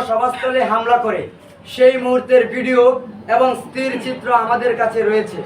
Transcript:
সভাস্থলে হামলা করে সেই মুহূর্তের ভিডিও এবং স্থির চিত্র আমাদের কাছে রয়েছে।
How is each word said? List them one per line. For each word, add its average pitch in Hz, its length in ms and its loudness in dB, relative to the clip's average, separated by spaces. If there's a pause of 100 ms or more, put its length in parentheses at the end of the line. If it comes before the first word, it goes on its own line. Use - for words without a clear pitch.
সভাস্থলে 247 640 -2
হামলা 226 340 0
করে 220 240 -2 (460)
সেই 254 300 4
মুহূর্তের 254 500 2
ভিডিও 247 360 2 (440)
এবং 247 280 2
স্থির 262 360 -6 (120)
চিত্র 254 320 -8
আমাদের 240 420 0
কাছে 226 240 -2
রয়েছে। 208 440 -2